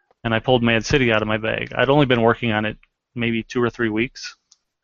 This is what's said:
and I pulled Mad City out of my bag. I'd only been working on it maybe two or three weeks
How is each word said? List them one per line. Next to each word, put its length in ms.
and 100
I 40
pulled 240
Mad 220
City 280
out 100
of 60
my 100
bag. 380
I'd 140
only 160
been 160
working 300
on 120
it 140
maybe 280
two 200
or 80
three 200
weeks 440